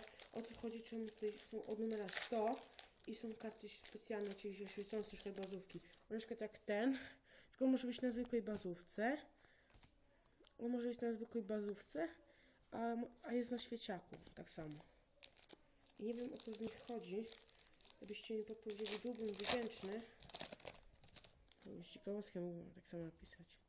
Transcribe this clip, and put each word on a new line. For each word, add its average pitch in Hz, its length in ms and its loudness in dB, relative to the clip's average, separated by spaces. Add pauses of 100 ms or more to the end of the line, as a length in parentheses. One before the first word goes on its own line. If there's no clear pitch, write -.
(340)
o 226 80 -2
co 233 140 -8
chodzi, 226 280 -4
czemu 226 240 -2
tutaj 208 260 0 (180)
są 220 140 -2
od 214 140 0
numera 214 300 2
sto 226 460 4 (520)
i 226 80 -2
są 220 180 -4
karty 214 360 -6
specjalne, 208 640 -2
czyli 196 320 -4
oświecące 202 440 -2
troszkę 196 220 -6
bazówki. 190 500 -4 (280)
Na 220 80 0
przykład 226 240 -4
jak - 180 -4
ten, 247 400 6 (500)
tylko - 180 6
może 254 200 8
być 240 140 0
na 254 100 6
zwykłej 233 300 4
bazówce. 208 760 2 (1400)
On 240 120 2
może 240 160 4
być 240 140 0
na 233 120 4
zwykłej 226 300 0
bazówce, 208 640 2 (640)
a, 233 240 2 (280)
a 262 100 0
jest 240 180 4
na 247 60 4
świeciaku, - 580 -2 (200)
tak 170 140 -8
samo. 151 300 -4 (1200)
I - 40 -4
nie 226 100 2
wiem, 247 200 -2
o - 40 -6
co 220 160 -6
z 220 60 -2
nich 226 200 0
chodzi. 208 460 -2 (720)
Gdybyście 208 400 -4
mi 214 60 2
podpowiedzieli, 214 600 0
byłbym 226 240 0
wdzięczny. 208 720 2 (1800)
Z - 40 -14
ciekawostkę 202 520 -4
mógłbym 175 340 -2
tak 180 140 -16
samo 170 160 -2
napisać. - 440 -10 (220)